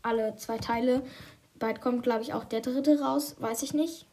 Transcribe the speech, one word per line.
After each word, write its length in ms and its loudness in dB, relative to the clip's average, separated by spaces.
alle 340 0
zwei 200 -6
Teile. 460 2
Bald 240 -2
kommt, 220 0
glaub 200 2
ich, 100 -6
auch 120 -4
der 160 -2
dritte 400 4
raus, 380 0
weiß 240 -4
ich 120 -6
nicht. 380 -2